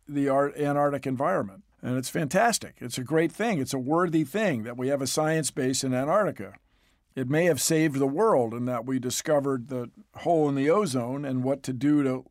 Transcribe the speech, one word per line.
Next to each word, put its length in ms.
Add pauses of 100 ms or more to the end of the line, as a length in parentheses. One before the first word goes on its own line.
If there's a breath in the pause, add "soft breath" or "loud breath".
the 180
Ar-, 300
Antarctic 500
environment. 560 (180)
And 160
it's 120
fantastic. 680
It's 180
a 60
great 280
thing. 300
It's 120
a 60
worthy 460
thing 380
that 120
we 140
have 120
a 60
science 440
base 340
in 80
Antarctica. 600 (600)
It 140
may 160
have 160
saved 380
the 80
world 480
in 100
that 220
we 100
discovered 720
the 240 (240)
hole 340
in 60
the 160
ozone 540
and 180
what 200
to 80
do 300
to 300